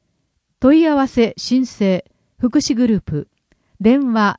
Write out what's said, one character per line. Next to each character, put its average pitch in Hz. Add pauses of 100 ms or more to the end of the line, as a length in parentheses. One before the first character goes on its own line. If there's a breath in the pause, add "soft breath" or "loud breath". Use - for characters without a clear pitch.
(600)
問 302
い 339
合 302
わ 269
せ、 226
申 254
請、 190 (340)
福 247
祉 269
グ 247
ル 226
ー -
プ。 147 (500)
電 247
話、 214